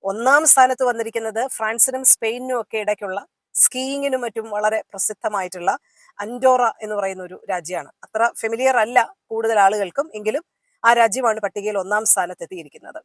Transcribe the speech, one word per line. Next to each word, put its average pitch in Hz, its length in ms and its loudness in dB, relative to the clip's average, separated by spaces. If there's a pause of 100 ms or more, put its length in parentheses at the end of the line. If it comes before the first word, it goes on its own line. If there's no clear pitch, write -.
ഒന്നാം 254 440 2
സ്ഥാനത്ത് 254 380 4
വന്നിരിക്കുന്നത് 226 640 -2
ഫ്രാൻസിനും 240 580 0
സ്പെയിനിനും 247 560 0
ഒക്കെ 220 180 -6
ഇടയ്ക്കുള്ള 202 480 -4 (280)
സ്കീയിങ്ങിനും 262 680 -2
മറ്റും 226 300 -8
വളരെ 214 300 -2 (100)
പ്രസിദ്ധമായിട്ടുള്ള 196 880 -4 (400)
അൻഡോറ 247 480 2
എന്ന് 214 280 -4
പറയുന്ന 196 280 -4
ഒരു 180 280 -16
രാജ്യമാണ്. 165 420 -6 (120)
അത്ര 226 320 0
ഫെമിലിയർ 247 400 0
അല്ല 233 380 2 (160)
കൂടുതൽ 226 280 0
ആളുകൾക്കും, 202 560 2
എങ്കിലും 214 300 -4 (400)
ആ 233 80 6
രാജ്യമാണ് 226 480 2
പട്ടികയിൽ 202 380 -6
ഒന്നാം 208 280 -2
സ്ഥാനത്തെത്തിയിരിക്കുന്നത്. 170 1000 -4